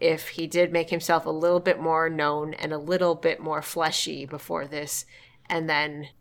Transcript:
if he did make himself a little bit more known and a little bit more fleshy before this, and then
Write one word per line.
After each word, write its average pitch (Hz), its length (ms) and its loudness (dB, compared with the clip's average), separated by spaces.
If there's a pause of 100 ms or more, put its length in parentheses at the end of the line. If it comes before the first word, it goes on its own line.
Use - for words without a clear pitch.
if 160 300 2
he 165 180 -6
did 170 240 4
make 165 180 2
himself 165 340 2
a 160 60 -2
little 170 300 4
bit 180 200 2
more 160 300 2
known 151 440 0
and 156 180 -6
a 151 60 -4
little 170 360 2
bit 165 260 0
more 151 220 -4
fleshy 156 640 -2
before 147 400 -6
this, 147 400 -6 (420)
and 160 220 -2
then 147 380 0 (120)